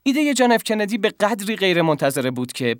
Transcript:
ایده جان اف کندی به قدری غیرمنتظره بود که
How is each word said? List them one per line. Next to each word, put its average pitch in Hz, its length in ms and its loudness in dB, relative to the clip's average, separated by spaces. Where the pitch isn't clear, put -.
ایده 285 300 0
جان 240 180 4
اف 220 120 2
کندی 214 340 -2
به 208 120 0
قدری 208 460 -2
غیرمنتظره 151 760 0
بود 123 200 -6
که 120 280 -2